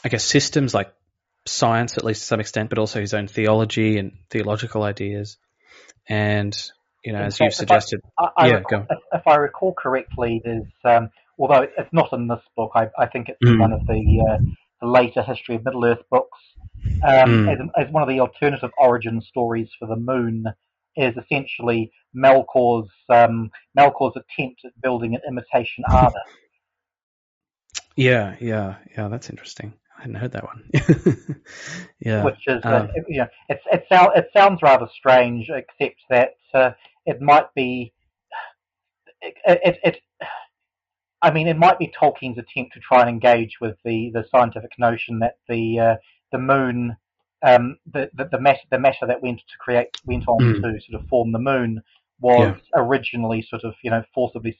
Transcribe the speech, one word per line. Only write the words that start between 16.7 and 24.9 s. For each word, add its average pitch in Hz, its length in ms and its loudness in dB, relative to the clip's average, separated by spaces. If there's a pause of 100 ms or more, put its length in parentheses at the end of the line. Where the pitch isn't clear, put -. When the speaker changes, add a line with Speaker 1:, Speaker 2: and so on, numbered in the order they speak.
Speaker 2:
um, 127 440 6
Speaker 1:
Mm. - 60 0
Speaker 2:
as, 147 340 -4
as - 60 -14
one 156 100 0
of 131 60 -2
the 131 100 -2
alternative 127 580 -2
origin 117 440 2
stories 117 480 -6 (100)
for 113 80 -12
the 113 80 -4
moon 117 500 -4 (500)
is 127 220 -2
essentially 120 760 -4 (240)
Melkor's, 123 760 2 (200)
um, 117 420 4 (260)
Melkor's 139 380 2
attempt 127 500 -12
at - 160 -20
building 120 340 -2